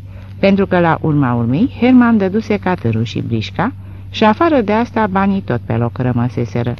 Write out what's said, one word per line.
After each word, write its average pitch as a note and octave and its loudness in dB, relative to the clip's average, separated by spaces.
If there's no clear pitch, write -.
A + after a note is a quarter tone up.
pentru G3 2
că F3+ 0
la E3 2
urma D3 2
urmei B2+ 0
Herman A#3+ 6
dăduse G3+ 0
catârul A#2 -2
și A#2 -4
brișca A2+ -4
și - -2
afară C#4 4
de G#3 0
asta A3 0
banii G3 0
tot A#2+ -4
pe - -6
loc A#2 -2
rămăseseră, A#2+ -2